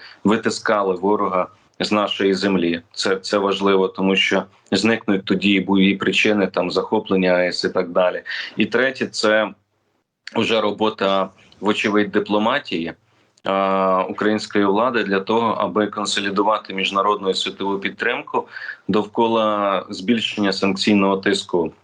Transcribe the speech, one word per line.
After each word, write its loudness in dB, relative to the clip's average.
витискали 0
ворога 0
з -2
нашої 2
землі. 0
Це, 0
це -2
важливо, 2
тому 0
що 2
зникнуть 0
тоді 0
і 2
бойові 4
причини, 0
там, -2
захоплення 0
А 2
Е 0
С -4
і -2
так -2
далі. 0
І 0
третє, -2
це 0
вже 0
робота, 0
вочевидь, 0
дипломатії, -2
а, 2
української 0
влади 2
для 0
того, 0
аби 0
консолідувати -2
міжнародну 0
і -2
світову -4
підтримку -4
довкола 0
збільшення 0
санкційного 2
тиску -2